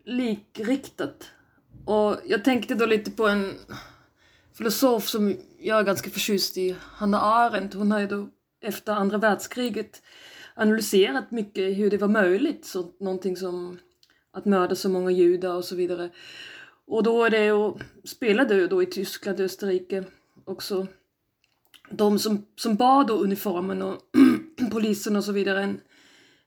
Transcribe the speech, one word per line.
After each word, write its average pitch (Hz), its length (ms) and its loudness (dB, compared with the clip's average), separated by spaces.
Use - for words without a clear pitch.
likriktat. 226 1200 -6
Och 214 300 2
jag 208 180 -2
tänkte 254 320 0
då 226 100 2
lite 214 260 0
på 220 160 0
en 202 260 0
filosof 226 540 0
som 208 300 0
jag 220 200 0
är 208 40 2
ganska 196 260 -2
förtjust 202 480 -2
i, 185 220 -2
Hannah - 440 -2
Arendt. 214 500 2
Hon 208 180 0
har 214 80 0
ju 202 80 -2
då 202 220 -6
efter 214 320 -6
andra 202 240 0
världskriget 214 840 -2
analyserat 214 760 2
mycket 196 460 -4
hur 208 120 2
det 202 80 2
var 202 100 0
möjligt, 214 580 2
så 175 340 -8
någonting 185 380 -4
som 180 420 -8
att 190 140 -14
mörda 185 300 2
så 196 140 -2
många 185 220 0
judar 180 420 4
och 175 120 -6
så 185 100 -10
vidare. 175 340 -4
Och 220 160 0
då 233 200 2
är 233 60 4
det, 214 220 4
och 208 300 0
spelade 220 520 2
ju 180 120 4
då 185 160 2
i - 20 2
Tyskland 190 540 -6
och 190 60 0
Österrike 190 580 -4
också, 190 420 -6
de 208 300 2
som, 202 260 -2
som 226 200 -2
bar 262 280 6
då 220 100 0
uniformen 190 680 -2
och 190 160 -6
<clears throat> - 360 -6
polisen 214 440 0
och 202 80 0
så 208 80 -6
vidare 196 320 -2
en, - 160 -6